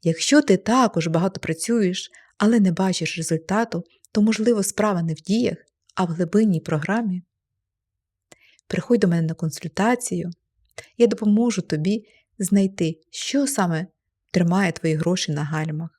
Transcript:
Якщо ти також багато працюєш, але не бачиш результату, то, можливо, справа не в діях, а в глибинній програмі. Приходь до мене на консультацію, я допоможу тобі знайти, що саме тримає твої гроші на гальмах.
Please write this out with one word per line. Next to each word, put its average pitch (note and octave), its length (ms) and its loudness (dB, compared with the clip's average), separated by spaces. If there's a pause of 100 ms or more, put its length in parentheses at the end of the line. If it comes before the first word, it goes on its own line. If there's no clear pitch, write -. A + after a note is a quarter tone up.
Якщо G#3+ 400 2
ти G#3 140 4
також G#3+ 500 2
багато E3+ 340 0
працюєш, F#3+ 680 -2 (280)
але A3 220 4
не F#3 120 4
бачиш F3+ 440 -2
результату, E3+ 680 -4 (280)
то, G#3 100 2
можливо, A3 400 2
справа G3 400 0
не D#3+ 120 -2
в - 20 -8
діях, G#3+ 420 -2 (360)
а F#3 100 -2
в E3+ 40 -4
глибинній F3+ 520 0
програмі. F3+ 600 -4 (1400)
Приходь G3+ 340 0
до F#3 80 2
мене E3+ 180 0
на D#3+ 80 -4
консультацію, F3 960 -4 (680)
я A#3 80 6
допоможу G#3 560 2
тобі G3 440 -2 (320)
знайти, F#3+ 640 0 (100)
що - 360 -2
саме F3+ 400 -2 (440)
тримає F3 420 2
твої D#3+ 220 -2
гроші E3 380 -2
на D3 120 -2
гальмах. D#3 540 -6